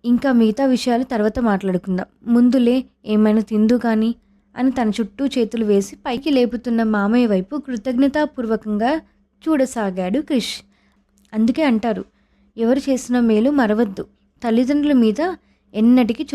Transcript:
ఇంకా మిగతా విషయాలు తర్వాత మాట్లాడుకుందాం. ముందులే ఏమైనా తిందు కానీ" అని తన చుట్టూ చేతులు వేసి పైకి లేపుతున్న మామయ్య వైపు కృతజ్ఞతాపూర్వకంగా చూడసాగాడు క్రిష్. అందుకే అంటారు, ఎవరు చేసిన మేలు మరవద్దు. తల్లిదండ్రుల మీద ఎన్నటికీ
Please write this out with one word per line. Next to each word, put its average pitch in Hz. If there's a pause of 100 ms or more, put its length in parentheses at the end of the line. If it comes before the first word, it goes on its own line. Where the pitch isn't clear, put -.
ఇంకా 240
మిగతా 226
విషయాలు 254
తర్వాత 214
మాట్లాడుకుందాం. 190 (200)
ముందులే 240 (220)
ఏమైనా 214
తిందు 214
కానీ" 226 (420)
అని 254
తన 254 (100)
చుట్టూ 233
చేతులు 233
వేసి 196
పైకి 269
లేపుతున్న 240
మామయ్య 220
వైపు 196
కృతజ్ఞతాపూర్వకంగా 247 (520)
చూడసాగాడు 226
క్రిష్. 285 (720)
అందుకే 233
అంటారు, 226 (520)
ఎవరు 233
చేసిన 247
మేలు 226
మరవద్దు. 220 (380)
తల్లిదండ్రుల 262
మీద 254 (420)
ఎన్నటికీ 240